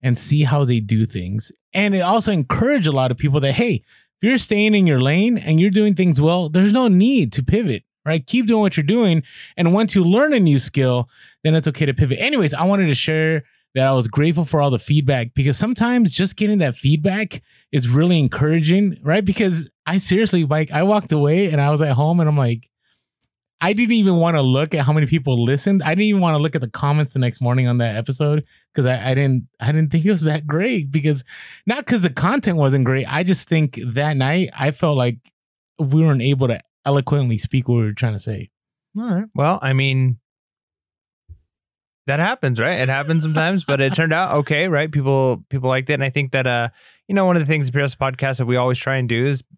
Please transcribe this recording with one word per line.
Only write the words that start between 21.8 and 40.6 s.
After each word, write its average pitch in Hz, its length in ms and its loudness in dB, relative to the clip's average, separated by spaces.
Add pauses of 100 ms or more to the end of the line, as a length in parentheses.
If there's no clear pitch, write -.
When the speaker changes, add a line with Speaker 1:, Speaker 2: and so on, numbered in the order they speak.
Speaker 1:
at 147 80 0
home 151 280 2
and 160 80 2
I'm 151 100 0
like, 120 340 -2 (880)
I 180 140 0
didn't 226 200 0
even 196 240 4
wanna 165 260 2
look 135 320 0
at 143 100 0
how 147 80 2
many 151 140 2
people 131 360 0
listened. 147 380 0
I 139 140 -2
didn't 214 140 2
even 202 120 2
wanna 165 160 0
look 147 160 -2
at 151 80 -4
the 123 80 -8
comments 147 440 -2
the 135 60 -2
next 123 220 -2
morning 123 260 0
on 123 120 0
that 113 160 -2
episode, 147 500 -2 (300)
'cause 135 100 0
I, 127 240 -2
I 131 60 2
didn't, 135 320 0 (120)
I 113 120 -2
didn't 156 180 2
think 165 160 0
it 202 60 2
was 160 140 0
that 151 200 -2
great, 160 460 -2
because 143 320 0 (420)
not 254 180 -2
'cause 233 200 0
the 170 80 0
content 185 460 0
wasn't 135 280 2
great. 131 260 -2
I 156 120 -2
just 180 260 -2
think 156 340 0
that 139 320 -2
night 143 380 0
I 139 160 -2
felt 151 260 -2
like 123 220 0 (600)
we 156 240 2
weren't 143 180 2
able 131 280 0
to 117 100 -2 (260)
eloquently 139 540 0
speak - 280 -2
what 120 100 2
we 113 80 2
were 104 80 -4
trying 110 200 -4
to 101 60 -8
say. 104 320 -10 (440)
Speaker 2:
All 233 140 -6
right. 196 240 -2
Well, 160 300 0
I 135 100 0
mean, 131 460 0 (1900)